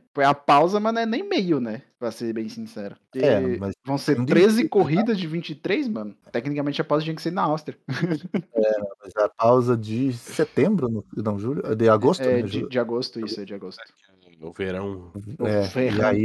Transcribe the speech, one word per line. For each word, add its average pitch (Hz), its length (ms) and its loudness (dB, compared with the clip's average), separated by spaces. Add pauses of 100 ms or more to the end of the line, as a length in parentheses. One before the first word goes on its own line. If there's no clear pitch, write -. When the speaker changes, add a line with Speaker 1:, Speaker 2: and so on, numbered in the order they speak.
(140)
Speaker 1:
Foi 143 100 2
a 143 100 6
pausa, 170 460 4
mas 214 140 0
não 226 80 0
é 233 40 0
nem 226 220 -4
meio, 190 320 0
né? 117 220 -6 (180)
Pra 117 120 -4
ser 117 200 -6
bem 110 160 -4
sincero. 107 480 -12 (180)
Speaker 2:
É, 131 280 4
Speaker 1:
Porque 95 160 -2
Speaker 2:
mas 98 160 -4 (120)
Speaker 1:
vão 135 120 -2
ser 143 160 0
Speaker 2:
tem 120 100 0
um - 20 0
Speaker 1:
treze 190 360 6
Speaker 2:
dia, - 40 0
tá? - 40 -4
Speaker 1:
corridas 196 500 2
de 175 80 -4
vinte 165 220 -6
e 156 60 -8
três, 226 340 -2
mano. 107 260 -6 (160)
Tecnicamente 143 480 -2
a 160 60 0
pausa 156 180 0
tinha 160 120 -4
que - 60 -12
ser 165 100 -4
na 190 100 -2
Áustria. 151 360 -2 (100)
<laughs> 165 680 -4
Speaker 2:
É, 107 240 2 (240)
mas 95 140 -14
a 104 100 4
pausa 120 480 4
de 113 380 -2
setembro, 147 720 0
no, 113 160 -4 (140)
não, 107 200 -4
julho, 131 280 -6
é 113 100 -2
de 113 140 6
agosto, 123 340 4
Speaker 1:
É, 127 140 2
Speaker 2:
né? 120 60 2
Speaker 1:
de, 104 180 -4
Speaker 2:
Ju- - 80 -8
Speaker 1:
de 127 100 0
agosto, 120 400 -4
isso, 104 220 -8
é 98 40 -10
de 101 80 -14
agosto. 95 280 -14 (580)
Speaker 3:
No 80 140 -12
verão. 95 580 -6 (280)
Speaker 1:
O 110 80 -2
Speaker 2:
É, 104 180 2
e - 20 -4
Speaker 1:
verão. 107 420 0
Speaker 2:
aí 104 160 2